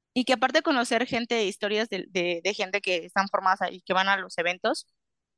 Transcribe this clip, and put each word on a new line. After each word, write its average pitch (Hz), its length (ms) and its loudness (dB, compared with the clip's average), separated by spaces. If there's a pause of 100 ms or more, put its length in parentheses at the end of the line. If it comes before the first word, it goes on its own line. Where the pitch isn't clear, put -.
(140)
y 254 120 0
que 254 80 4
aparte 254 280 2
conocer 247 460 0
gente, 233 380 -2
historias 208 440 -2
de, 185 200 -6
de, 175 340 -2
de 190 100 0
gente 196 280 -2
que 175 240 -2
están 196 240 0
formadas 190 320 0
ahí, 185 200 -6
que - 120 -2
van 185 140 4
a 196 100 4
los 185 200 -8
eventos, 185 500 0 (500)